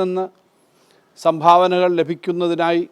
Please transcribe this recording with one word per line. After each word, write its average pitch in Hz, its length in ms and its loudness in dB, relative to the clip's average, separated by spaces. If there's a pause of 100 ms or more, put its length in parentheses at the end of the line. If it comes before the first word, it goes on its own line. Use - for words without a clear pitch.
നിന്ന് 185 240 -4 (1000)
സംഭാവനകൾ 175 640 2 (100)
ലഭിക്കുന്നതിനായി 170 800 -2 (100)